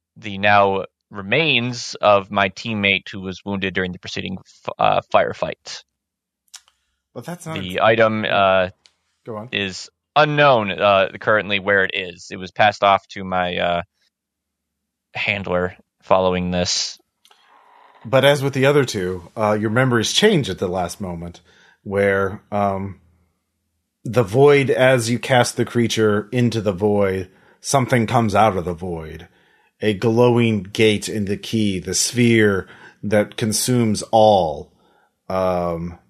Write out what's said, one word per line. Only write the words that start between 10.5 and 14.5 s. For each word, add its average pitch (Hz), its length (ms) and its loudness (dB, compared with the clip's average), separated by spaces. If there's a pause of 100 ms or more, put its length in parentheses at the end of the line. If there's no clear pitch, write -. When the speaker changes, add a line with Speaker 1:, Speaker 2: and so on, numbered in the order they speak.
Speaker 1:
uh, 95 360 2 (100)
currently 104 400 -2
where 98 260 0
it 95 100 -4
is. 90 360 -10
It 98 60 -12
was 92 140 -12
passed 104 340 2
off 98 280 2
to 98 120 -10
my, 90 320 -4
uh, 87 260 -2 (1300)